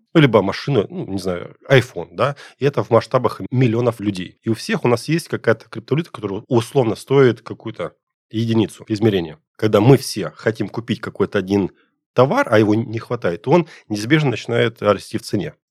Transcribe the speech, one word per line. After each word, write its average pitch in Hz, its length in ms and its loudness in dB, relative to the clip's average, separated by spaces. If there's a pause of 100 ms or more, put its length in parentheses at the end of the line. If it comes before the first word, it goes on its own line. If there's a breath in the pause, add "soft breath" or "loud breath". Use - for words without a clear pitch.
(140)
ну, 165 60 6
либо 110 220 4
машину, 101 480 -2
ну, - 160 -10
не 95 120 -6
знаю, 90 380 -8 (140)
iPhone, 117 420 2
да, 120 240 -2 (220 loud breath)
и 131 80 -2
это 135 180 -2
в - 60 -12
масштабах 117 500 0 (100)
миллионов 123 500 0
людей. 95 420 -6
И 113 80 -4
у 113 40 0
всех - 300 -4
у 127 40 0
нас 120 200 0
есть 160 200 -4
какая-то - 420 -2
криптовалюта, 143 400 -6
которая 101 380 -10
условно 117 460 0
стоит 135 460 2
какую-то 95 520 -12 (380)
единицу 113 580 -2
измерения. 98 500 0 (180)
Когда 107 240 2
мы 127 160 8
все - 400 -6
хотим 107 320 -4
купить 113 320 -8
какой-то 98 380 -4
один 95 320 0 (440)
товар, 165 360 2
а 110 80 4
его 107 160 4
не 113 240 -4
хватает, 113 440 -6
то 101 100 -2
он 170 140 4 (220 loud breath)
неизбежно 123 420 0
начинает 117 520 -2
расти 104 340 0
в - 60 -10
цене. 85 320 -6 (160)